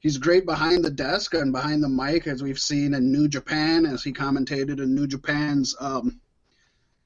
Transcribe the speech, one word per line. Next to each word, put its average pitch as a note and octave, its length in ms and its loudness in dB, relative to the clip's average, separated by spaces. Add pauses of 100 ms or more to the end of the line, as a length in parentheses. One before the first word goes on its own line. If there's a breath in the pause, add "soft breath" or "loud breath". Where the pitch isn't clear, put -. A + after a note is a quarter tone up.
He's D3+ 160 0
great F3 280 4
behind E3 380 2
the D#3 80 -2
desk D3 420 -2
and C#3+ 180 2
behind D3+ 320 0
the C#3 60 2
mic, C#3 380 0
as C3+ 160 -4
we've C3+ 160 -4
seen C#3+ 340 0
in C3 180 2
New D3 160 4
Japan, D#3 580 0
as C3 180 -4
he C#3+ 100 -6
commentated C#3 680 -2
in C3 120 0
New C#3+ 140 2
Japan's, C#3+ 720 -2
um, C3 400 -4 (880)